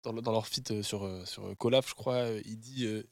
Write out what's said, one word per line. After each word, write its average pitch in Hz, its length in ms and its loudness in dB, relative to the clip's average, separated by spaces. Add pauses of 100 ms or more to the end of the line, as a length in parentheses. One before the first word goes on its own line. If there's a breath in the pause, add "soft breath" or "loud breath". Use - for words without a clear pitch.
dans 120 80 -4
le, 113 100 -4
dans 117 120 2
leur 110 140 4
feat, - 240 -4
euh, 104 120 0
sur, 101 220 -2
euh, 92 180 -4
sur, 101 220 -8
euh, 98 100 -6
Collab, 131 320 6
je - 60 -6
crois, 127 220 0
euh, 117 300 2
il 110 120 -8
dit, 123 280 -4
euh, « 107 260 0